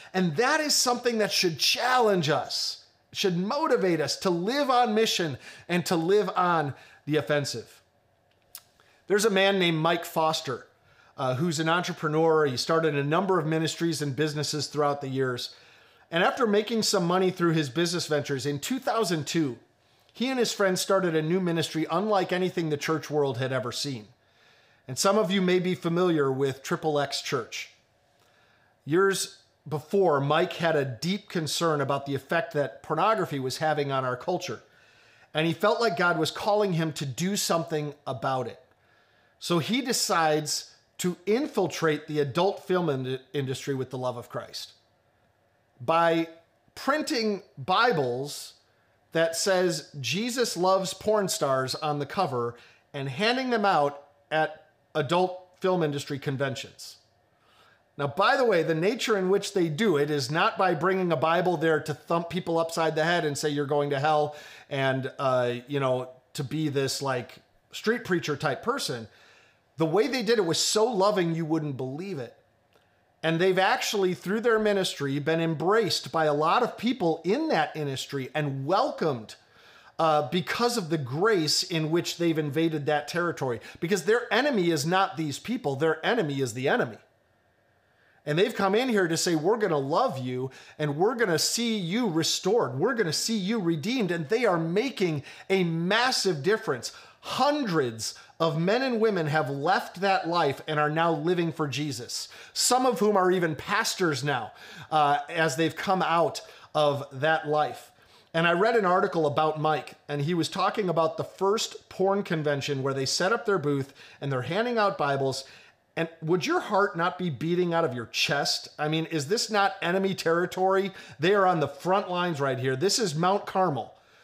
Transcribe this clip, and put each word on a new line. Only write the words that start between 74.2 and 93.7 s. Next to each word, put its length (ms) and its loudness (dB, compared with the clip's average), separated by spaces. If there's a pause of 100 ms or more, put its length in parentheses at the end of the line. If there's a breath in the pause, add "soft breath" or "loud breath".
their 200 2
ministry, 600 0
been 220 0
embraced 680 0
by 140 0
a 100 4
lot 300 2
of 140 -4
people 480 0
in 240 0
that 260 0
industry 580 -6
and 320 -2
welcomed, 720 0 (640 loud breath)
uh, 320 2
because 480 0
of 120 -4
the 80 0
grace 640 0
in 300 -2
which 240 0
they've 220 0
invaded 480 0
that 240 0
territory. 500 -2 (220 loud breath)
Because 240 0
their 280 2
enemy 380 2
is 140 0
not 320 2
these 200 -4
people. 380 -4
Their 300 0
enemy 340 0
is 140 -2
the 160 0
enemy. 300 0 (1300 soft breath)
And 140 0
they've 160 2
come 180 2
in 140 2
here 220 2
to 80 0
say, 180 0
"We're 220 2
gonna 200 0
love 400 0
you, 320 -4 (280 loud breath)
and 180 -2
we're 200 0
gonna 240 2
see 380 0
you 300 0
restored. 720 0
We're 140 2
gonna 180 0
see 260 -2
you 220 -2
redeemed." 520 0